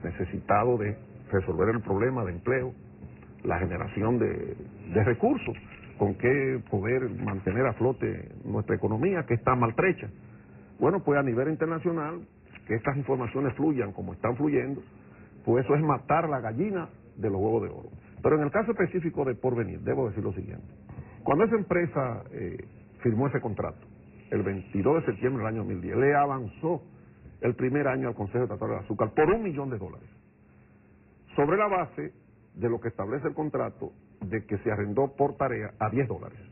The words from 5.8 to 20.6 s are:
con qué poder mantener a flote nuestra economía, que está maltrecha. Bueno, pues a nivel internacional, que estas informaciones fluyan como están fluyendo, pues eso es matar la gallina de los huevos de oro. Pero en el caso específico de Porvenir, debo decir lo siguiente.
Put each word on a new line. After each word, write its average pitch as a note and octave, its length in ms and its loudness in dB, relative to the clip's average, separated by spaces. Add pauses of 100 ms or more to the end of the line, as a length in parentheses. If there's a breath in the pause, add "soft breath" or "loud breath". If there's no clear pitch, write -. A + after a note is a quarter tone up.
con G2+ 180 2
qué C3 540 2
poder A#2 400 0 (140)
mantener G2+ 420 0
a A#2 80 2
flote G#2 560 0 (160)
nuestra G#2+ 300 0
economía, C#3 520 0
que A#2+ 60 2
está B2+ 220 2
maltrecha. B2 540 2 (680 loud breath)
Bueno, D#3+ 240 4
pues C#3+ 160 4
a C#3 40 2
nivel C3 260 2
internacional, D#3+ 720 -2 (460)
que G#2+ 80 0
estas C3 220 0
informaciones C3 580 0
fluyan C3+ 380 2
como F#2 200 -8
están A#2+ 240 0
fluyendo, C#3 440 0 (640 loud breath)
pues A#2 200 4
eso C#3 100 4
es D3+ 60 4
matar D3+ 480 2
la C#3 100 -2
gallina D#3+ 500 -4 (280)
de A2 120 -2
los G2 120 0
huevos A2 220 2
de F#2+ 60 -4
oro. - 200 -14 (340 loud breath)
Pero D3 140 6
en D3+ 60 2
el C#3+ 80 -2
caso G#3 200 0
específico E3+ 540 0
de B2+ 100 -2
Porvenir, A2 460 -2
debo C3 260 0
decir G2+ 160 -4
lo G2+ 100 -2
siguiente. E2 320 -10 (580 loud breath)